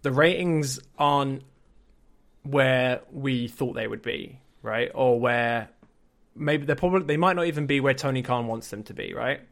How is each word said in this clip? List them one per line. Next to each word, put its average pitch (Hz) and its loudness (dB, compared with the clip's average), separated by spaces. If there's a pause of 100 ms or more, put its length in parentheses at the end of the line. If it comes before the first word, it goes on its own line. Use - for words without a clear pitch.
The 135 -2
ratings 156 2 (180)
aren't 139 0 (1000)
where 131 2 (120)
we 131 -2
thought 123 -4
they 113 -4
would 107 -8
be, - -8 (220)
right? 110 -2
Or 123 4
where 117 0 (680)
maybe 151 -2
they're 139 0
probably, 180 2
they 147 0
might 180 2
not 175 0
even 147 -2
be 139 2
where 135 4
Tony 131 -2
Khan 120 -2
wants 113 -6
them 104 -10
to - -16
be, - -10
right? 127 -4 (120)